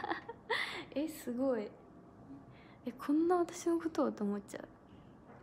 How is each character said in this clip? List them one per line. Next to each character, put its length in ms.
<laughs> 880
え、 140
す 240
ご 260
い。 120
え、 60
こ 220
ん 160
な 80
私 300
の 120
こ 100
と 140
を 80
と 140
思 140
っ 20
ち 160
ゃ 20
う。 80